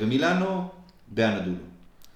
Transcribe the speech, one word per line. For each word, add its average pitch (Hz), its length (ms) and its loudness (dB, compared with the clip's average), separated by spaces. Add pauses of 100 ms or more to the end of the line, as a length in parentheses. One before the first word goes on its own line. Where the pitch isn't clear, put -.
ומילאנו, 180 680 2 (400)
באנדולו. 101 480 0 (600)